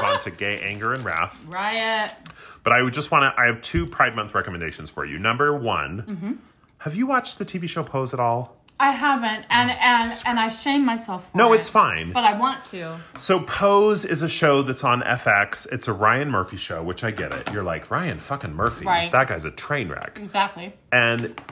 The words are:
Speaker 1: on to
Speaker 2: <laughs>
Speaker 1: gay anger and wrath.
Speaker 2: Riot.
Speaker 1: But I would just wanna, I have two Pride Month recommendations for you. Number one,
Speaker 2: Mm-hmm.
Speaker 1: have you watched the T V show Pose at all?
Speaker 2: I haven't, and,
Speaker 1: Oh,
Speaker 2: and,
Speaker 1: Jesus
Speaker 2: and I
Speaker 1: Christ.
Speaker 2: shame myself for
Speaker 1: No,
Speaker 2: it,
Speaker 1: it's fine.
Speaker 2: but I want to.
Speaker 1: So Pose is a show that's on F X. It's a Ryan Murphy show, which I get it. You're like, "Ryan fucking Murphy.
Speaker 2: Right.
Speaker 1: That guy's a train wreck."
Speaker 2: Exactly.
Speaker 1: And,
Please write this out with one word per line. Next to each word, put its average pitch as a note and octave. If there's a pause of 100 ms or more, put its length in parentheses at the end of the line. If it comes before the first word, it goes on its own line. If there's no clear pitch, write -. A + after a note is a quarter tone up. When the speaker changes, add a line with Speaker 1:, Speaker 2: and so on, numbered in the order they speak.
Speaker 1:
on -
to -
Speaker 2:
<laughs> -
Speaker 1:
gay G2+
anger G#2
and C3
wrath. F2
Speaker 2:
Riot. G#3+ (520)
Speaker 1:
But A#2
I B2
would B2+
just D3
wanna, C#3
I B2
have A#2
two -
Pride B2
Month G#2+
recommendations F2
for D2
you. C#2+
Number C3
one, F#2+
Speaker 2:
Mm-hmm. G3 (460)
Speaker 1:
have D3+
you A#3
watched C4
the G3+
T -
V E3+
show E3
Pose C3
at C3
all? A#2+ (240)
Speaker 2:
I C#4
haven't, A#3+
and, B3
Speaker 1:
Oh, B3+
Speaker 2:
and, A#3
Speaker 1:
Jesus -
Speaker 2:
and A#3+
I A3
Speaker 1:
Christ. A3+
Speaker 2:
shame C#4+
myself A3+
for -
Speaker 1:
No, A3+
Speaker 2:
it, A3
Speaker 1:
it's A3
fine. F2
Speaker 2:
but A#3+
I G#3
want C4
to. E3 (200)
Speaker 1:
So F#3+
Pose G3+
is D3
a E3
show C#3+
that's B2+
on B2
F A#2+
X. G2+
It's A#2+
a A#2
Ryan A2+
Murphy G2
show, E2
which F2
I A2
get E2+
it. C2
You're G#2
like, E2+
"Ryan C3+
fucking C#3
Murphy. A2+
Speaker 2:
Right. E3+
Speaker 1:
That C3
guy's E2
a D#2
train C3
wreck." -
Speaker 2:
Exactly. G3 (180)
Speaker 1:
And, A#2+ (120)